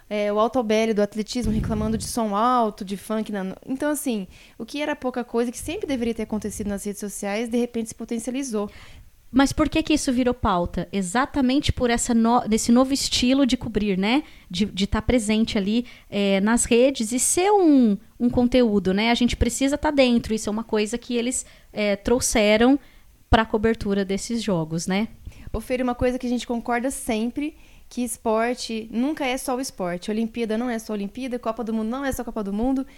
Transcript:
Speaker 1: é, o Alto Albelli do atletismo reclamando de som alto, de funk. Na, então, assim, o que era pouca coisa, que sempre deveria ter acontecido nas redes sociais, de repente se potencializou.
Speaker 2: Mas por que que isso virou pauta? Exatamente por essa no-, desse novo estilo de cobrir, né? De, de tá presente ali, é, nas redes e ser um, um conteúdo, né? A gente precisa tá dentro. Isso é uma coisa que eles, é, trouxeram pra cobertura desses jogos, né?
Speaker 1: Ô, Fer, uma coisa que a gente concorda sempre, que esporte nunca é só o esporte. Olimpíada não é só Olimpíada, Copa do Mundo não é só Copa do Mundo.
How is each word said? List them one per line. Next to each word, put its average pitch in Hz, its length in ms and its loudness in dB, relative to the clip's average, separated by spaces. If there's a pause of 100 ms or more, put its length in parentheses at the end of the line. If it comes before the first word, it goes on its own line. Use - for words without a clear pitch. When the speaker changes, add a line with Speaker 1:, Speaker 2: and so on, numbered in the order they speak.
(100)
Speaker 1:
é, 208 220 -2
o 208 80 0
Alto 240 180 2
Albelli 220 340 2
do 208 100 2
atletismo 214 500 -2
reclamando 220 440 -2
de 214 60 -6
som 220 320 -4
alto, 226 500 2
de 196 120 -6
funk. 214 340 -6
Na, 190 240 -6 (100)
então, 294 280 -2
assim, 226 340 -4 (320)
o 226 80 -12
que 285 160 -8
era 294 140 -4
pouca 254 260 -6
coisa, 233 300 -2
que - 60 -16
sempre 381 280 -6
deveria 233 280 -2
ter 220 100 -6
acontecido 214 420 -6
nas 202 180 -6
redes 202 140 -8
sociais, 208 500 -6
de 233 80 -2
repente 233 340 -2
se - 40 -14
potencializou. 233 760 -6 (640)
Speaker 2:
Mas 269 200 6
por 311 160 2
que 320 140 0
que 320 100 -2
isso 285 200 2
virou 247 200 2
pauta? 180 600 -2
Exatamente 254 800 0
por 247 180 0
essa 240 240 0
no-, 233 340 4
desse 220 220 2
novo 262 240 6
estilo 269 500 2
de 254 120 4
cobrir, 208 420 0
né? 226 240 2 (260)
De, 180 160 -2
de 196 220 -2
tá 214 160 0
presente 220 560 2
ali, 214 260 0 (240)
é, 196 320 2
nas 226 240 2
redes 240 460 4
e 247 80 0
ser 359 320 2
um, 285 480 6 (200)
um 240 120 2
conteúdo, 240 640 2
né? 220 160 2
A 240 40 4
gente 240 220 2
precisa 269 400 0
tá 302 140 0
dentro. 247 420 4
Isso 220 160 -4
é 208 40 0
uma 220 120 -4
coisa 214 320 -2
que 240 200 -6
eles, 233 280 -2 (280)
é, 208 240 0
trouxeram 233 840 4 (500)
pra 220 160 6
cobertura 214 600 0
desses 196 380 -4
jogos, 165 440 -2
né? 202 220 0 (440)
Speaker 1:
Ô, 226 80 -4
Fer, 254 220 -2
uma 247 140 0
coisa 247 220 0
que 254 80 -6
a 240 40 -2
gente 247 160 -2
concorda 240 440 -2
sempre, 247 680 -4 (320)
que - 140 -6
esporte 226 880 -2
nunca 285 340 -2
é 254 140 -2
só 262 180 -4
o 247 40 -4
esporte. 180 500 -6
Olimpíada 220 480 -4
não 247 100 -4
é 233 80 -4
só 226 160 -8
Olimpíada, 226 460 -6
Copa 233 240 -6
do 220 100 -6
Mundo 220 160 -2
não 262 160 -6
é 269 60 -2
só 247 140 -6
Copa 226 180 -6
do 196 100 -6
Mundo. 262 320 0 (140)